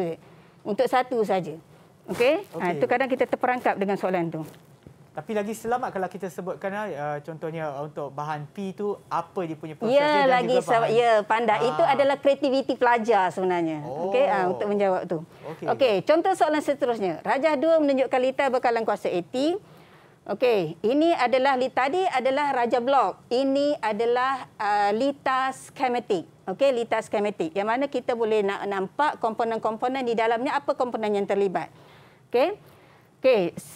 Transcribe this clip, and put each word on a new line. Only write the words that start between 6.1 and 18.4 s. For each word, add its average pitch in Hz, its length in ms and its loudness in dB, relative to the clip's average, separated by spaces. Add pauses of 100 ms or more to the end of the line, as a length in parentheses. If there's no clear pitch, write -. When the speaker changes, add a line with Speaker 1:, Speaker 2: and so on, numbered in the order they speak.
Speaker 2:
sebutkan, 185 400 -8
uh, 151 520 -6
contohnya, 160 480 -8
uh, 139 160 -8
untuk 147 280 -10
bahan 147 360 -8
P 190 240 -10
tu 208 200 -4 (160)
apa 170 320 -6
dia 160 160 -8
punya 156 200 -12
proses 226 160 -2
Speaker 1:
Ya, 285 120 4
Speaker 2:
dia 302 160 2
dan 269 40 4
Speaker 1:
lagi 247 280 2
Speaker 2:
juga 254 80 2
bahan - 80 -4
Speaker 1:
selamat. 233 200 2
Ya, 233 220 4 (140)
pandai. 220 400 2
Itu 240 160 0
Speaker 2:
Ah. 269 160 4
Speaker 1:
adalah 277 200 4
kreativiti 277 600 2
pelajar 226 560 4
sebenarnya. 175 520 0
Okey, 190 400 0
ah, 190 200 2
Speaker 2:
Oh. 180 80 0
Speaker 1:
untuk - 160 -4
menjawab 202 400 2
tu. 165 80 -2 (360)
Speaker 2:
Okey. - 160 -10
Speaker 1:
Okey, 247 320 2
contoh 339 320 2
soalan 302 280 2
seterusnya. 233 640 -2
Rajah 269 320 2
dua 320 240 4
menunjukkan 262 400 2
lita 262 220 0 (100)